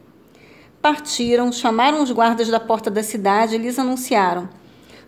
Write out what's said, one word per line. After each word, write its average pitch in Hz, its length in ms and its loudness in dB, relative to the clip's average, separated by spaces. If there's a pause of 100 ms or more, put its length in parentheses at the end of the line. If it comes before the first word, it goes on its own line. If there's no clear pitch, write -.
(800)
Partiram, 247 720 0
chamaram 247 520 2
os 247 80 -2
guardas 226 380 2
da 226 100 2
porta 226 320 -2
da 208 100 -2
cidade 214 540 0
e - 20 -2
lhes 247 220 -4
anunciaram: 220 680 0 (600)